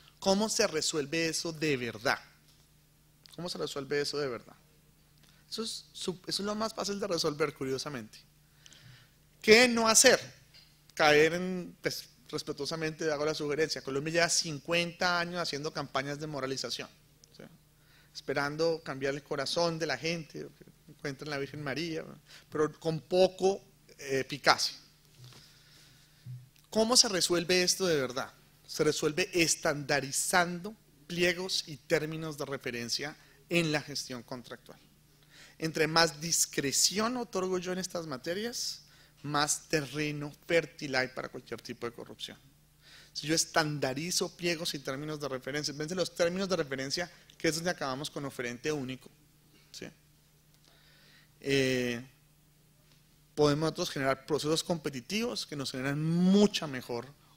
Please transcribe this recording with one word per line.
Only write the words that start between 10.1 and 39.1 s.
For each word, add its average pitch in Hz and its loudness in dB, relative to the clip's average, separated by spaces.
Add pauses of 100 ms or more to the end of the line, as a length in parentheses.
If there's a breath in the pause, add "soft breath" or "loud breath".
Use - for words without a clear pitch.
Caer 156 8
en, 180 -6
pues, - -6 (220)
respetuosamente 156 -4
hago 147 -2
la 156 0
sugerencia, 147 -2
Colombia 139 -4
lleva 170 4
cincuenta 170 0
años 175 -4
haciendo 151 -6
campañas 143 -4
de 156 -8
moralización, 131 -6 (480)
¿sí? - -20 (720 soft breath)
Esperando 151 -2
cambiar 139 -2
el 147 -10
corazón 160 0
de 160 -2
la 135 -2
gente, 156 -6 (120)
que - -20
encuentren 147 -10
la 139 -4
Virgen 143 -8
María, 156 -4 (460 loud breath)
pero 151 0
con 160 -2
poco, 185 2 (380)
eh, 135 -2
eficacia. - 2 (1900 loud breath)
¿Cómo 226 2
se 247 6
resuelve 175 4
esto 180 2
de 156 4
verdad? 123 -4 (360)
Se - 0
resuelve 151 2
estandarizando 165 2 (320)
pliegos 175 0
y 151 -10
términos 156 -2
de 143 -6
referencia 127 -6 (320 loud breath)
en 170 2
la 147 0
gestión 127 -8
contractual. - -14 (800 loud breath)
Entre 156 0
más 160 4
discreción 170 0
otorgo 185 -2
yo 180 -4
en 180 -4
estas 175 -8
materias, 180 -6 (400 loud breath)